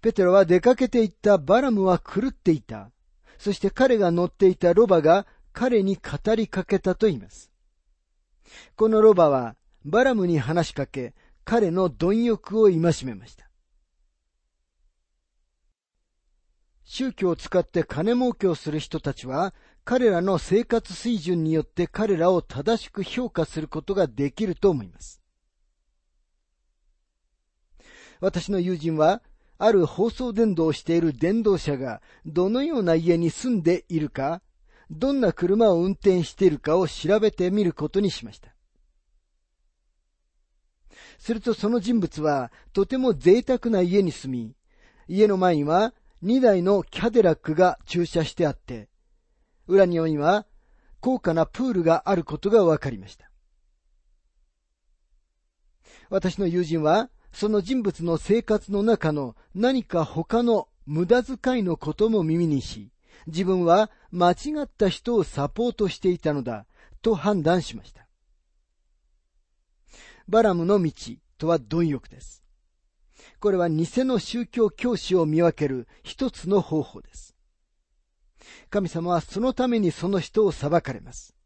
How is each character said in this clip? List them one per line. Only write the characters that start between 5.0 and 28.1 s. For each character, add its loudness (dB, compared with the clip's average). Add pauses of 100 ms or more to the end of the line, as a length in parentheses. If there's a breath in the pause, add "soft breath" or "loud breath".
が 4 (280 soft breath)
彼 0
に 0
語 -4
り -4
か -6
け 0
た -2
と 0
言 0
い -10
ま -18
す。 -20 (1200 loud breath)
こ 2
の 4
ロ 10
バ 6
は -2 (300)
バ 2
ラ 2
ム 0
に 2
話 -2
し -18
か -6
け、 -10 (300)
彼 2
の 0
貪 -2
欲 -2
を 6
戒 2
め -10
ま -20
し -20
た。 -20 (3250)
宗 -8
教 -2
を -2
使 -4
っ 2
て -4
金 -2
儲 0
け -4
を 0
す -10
る -4
人 -10
た -6
ち -14
は、 -4 (320 soft breath)
彼 2
ら 2
の 0
生 0
活 -4
水 -4
準 -2
に 0
よ 0
っ -6
て -4
彼 -2
ら 2
を 2
正 -4
し -20
く -8
評 -6
価 -4
す -10
る -10
こ -8
と -8
が 0
で -4
き -6
る -4
と 2
思 -2
い -16
ま -20
す。 -20 (3000 loud breath)